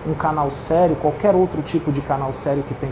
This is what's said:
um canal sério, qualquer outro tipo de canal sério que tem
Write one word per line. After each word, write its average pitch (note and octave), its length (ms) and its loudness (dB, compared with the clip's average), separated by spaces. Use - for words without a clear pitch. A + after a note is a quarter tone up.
um D#3 60 0
canal D3+ 360 0
sério, E3 460 2
qualquer D#3 380 2
outro F3+ 260 2
tipo D3+ 320 -2
de C#3 80 0
canal C3+ 320 -2
sério C#3+ 300 -2
que B2+ 120 -6
tem C3+ 180 -6